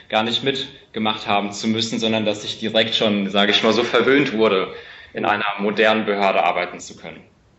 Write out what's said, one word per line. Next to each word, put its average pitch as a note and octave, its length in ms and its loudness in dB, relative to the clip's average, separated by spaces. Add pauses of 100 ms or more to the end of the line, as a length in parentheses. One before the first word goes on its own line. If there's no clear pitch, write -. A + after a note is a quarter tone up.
gar A2 140 0
nicht A#2 200 -4
mitgemacht - 840 -6
haben G2+ 240 -2
zu - 160 -8
müssen, A2+ 320 -2
sondern A2 260 0
dass G#2 180 -4
ich - 160 -10
direkt A2 360 0
schon, G#2 340 0
sage G2+ 220 2
ich G2+ 120 2
mal, A2+ 100 4
so A#2 100 2
verwöhnt B2+ 500 2
wurde, G2+ 400 2 (400)
in A2 120 -4
einer G#2 200 0 (140)
modernen A2 460 2
Behörde G2 380 2
arbeiten F2+ 360 -2
zu - 160 -18
können. E2 260 -18 (380)